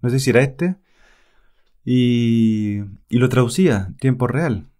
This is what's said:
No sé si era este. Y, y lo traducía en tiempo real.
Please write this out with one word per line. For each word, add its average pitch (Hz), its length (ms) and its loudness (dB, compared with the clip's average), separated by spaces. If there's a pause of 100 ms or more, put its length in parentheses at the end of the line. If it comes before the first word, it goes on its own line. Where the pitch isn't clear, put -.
No 127 100 -2
sé 135 80 0
si 131 100 0
era 123 120 4
este. 170 340 -2 (1080)
Y, 117 960 0 (280)
y 117 80 0
lo 127 100 4
traducía 123 600 2
en - 100 -12
tiempo 127 300 -2
real. 117 420 -4 (100)